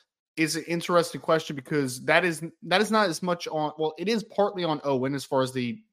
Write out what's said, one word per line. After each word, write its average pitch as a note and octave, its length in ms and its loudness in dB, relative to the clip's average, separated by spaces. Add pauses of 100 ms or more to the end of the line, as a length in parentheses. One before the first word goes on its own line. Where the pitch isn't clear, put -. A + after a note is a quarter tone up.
(380)
is D#3 180 0
an D#3 120 -4
interesting E3+ 540 0
question D#3+ 340 0
because C3+ 500 -2
that E3 200 4
is, D#3+ 180 -2 (200)
that F3 180 4
is G#3 100 -2
not G#3+ 180 4
as D#3+ 140 -4
much F3 240 -2
on, D3+ 300 -2
well, D#3 200 -2
it F3 120 -2
is A3+ 140 0
partly F#3+ 400 0
on D#3 200 0
Owen C3+ 320 0
as C3 80 -6
far C3+ 180 2
as B2+ 120 -2
the, A#2+ 260 -4 (140)